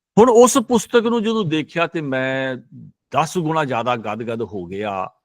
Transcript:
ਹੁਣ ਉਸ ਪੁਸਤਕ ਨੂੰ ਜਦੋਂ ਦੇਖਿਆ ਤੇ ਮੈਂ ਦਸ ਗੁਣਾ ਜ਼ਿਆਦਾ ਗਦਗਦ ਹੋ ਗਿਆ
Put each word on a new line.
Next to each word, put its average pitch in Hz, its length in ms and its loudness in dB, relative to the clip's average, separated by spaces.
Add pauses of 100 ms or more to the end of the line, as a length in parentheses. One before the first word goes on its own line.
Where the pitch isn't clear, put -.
(180)
ਹੁਣ 233 120 8
ਉਸ 240 280 6
ਪੁਸਤਕ 240 440 0
ਨੂੰ 226 220 0
ਜਦੋਂ 220 220 -2
ਦੇਖਿਆ 156 420 -2
ਤੇ 165 140 -6
ਮੈਂ 131 540 -4 (580)
ਦਸ 156 240 -2
ਗੁਣਾ 160 280 0
ਜ਼ਿਆਦਾ 123 300 -2
ਗਦਗਦ 113 460 -6
ਹੋ 98 240 -8
ਗਿਆ 95 440 -6 (160)